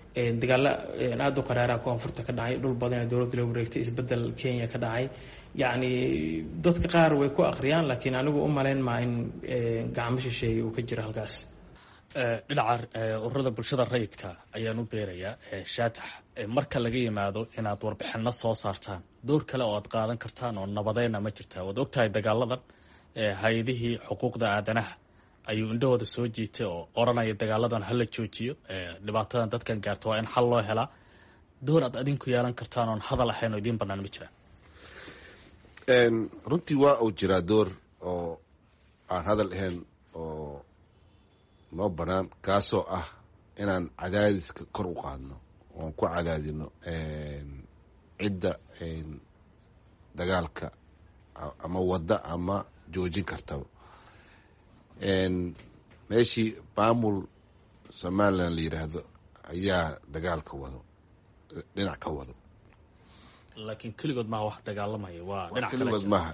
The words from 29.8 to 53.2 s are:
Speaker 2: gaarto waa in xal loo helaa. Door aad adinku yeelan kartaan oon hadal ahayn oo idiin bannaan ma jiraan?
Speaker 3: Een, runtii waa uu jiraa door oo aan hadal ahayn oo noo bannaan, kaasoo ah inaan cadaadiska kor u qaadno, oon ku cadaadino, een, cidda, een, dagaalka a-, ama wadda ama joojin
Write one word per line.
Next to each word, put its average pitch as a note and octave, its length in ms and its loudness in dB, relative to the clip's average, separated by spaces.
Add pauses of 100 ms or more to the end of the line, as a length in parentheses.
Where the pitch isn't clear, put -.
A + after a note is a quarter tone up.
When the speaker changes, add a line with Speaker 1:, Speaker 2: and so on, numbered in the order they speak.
Speaker 2:
gaarto G#2 280 -2
waa A2 100 2
in A2+ 80 -2
xal B2 220 4
loo A#2+ 120 4
helaa. A2 260 0 (720)
Door D3 220 4
aad B2 120 -4
adinku C3+ 340 -2
yeelan B2 240 2
kartaan A#2 360 -2
oon G#2+ 120 0
hadal B2+ 280 2
ahayn A2+ 240 -2
oo G#2+ 60 -2
idiin A2+ 180 0
bannaan G2 240 -4
ma G2 60 -8
jiraan? - 260 -14 (1500)
Speaker 3:
Een, A#2 420 8 (160)
runtii D3+ 320 2
waa C#3 240 8
uu A2+ 100 4
jiraa F#2+ 300 4
door G2+ 280 4 (320)
oo F2 380 -4 (720)
aan F2+ 160 -2
hadal G#2 260 2
ahayn F#2 260 -4 (360)
oo D#2 520 -10 (1080)
noo G2 180 0
bannaan, F2+ 400 0 (120)
kaasoo G2 460 2
ah E2+ 200 -4 (500)
inaan F#2 400 0
cadaadiska G2+ 720 0
kor G#2 160 -4
u E2+ 80 -4
qaadno, C2+ 400 -10 (400)
oon D#2+ 180 -8
ku - 120 0
cadaadino, D#2+ 640 -2 (140)
een, D2+ 640 -6 (720)
cidda, G2 320 0 (280)
een, D#2+ 400 -8 (960)
dagaalka F2 520 -2 (680)
a-, D2 180 -10 (100)
ama F2 160 -2
wadda F2+ 440 2
ama F2+ 420 -2 (280)
joojin F2+ 320 -2